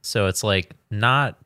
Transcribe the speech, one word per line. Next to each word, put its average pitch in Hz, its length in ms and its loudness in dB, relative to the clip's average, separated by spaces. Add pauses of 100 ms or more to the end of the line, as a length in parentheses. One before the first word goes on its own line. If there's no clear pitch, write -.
So 101 260 0
it's, - 160 -2
like, 95 300 0 (160)
not 123 460 0 (100)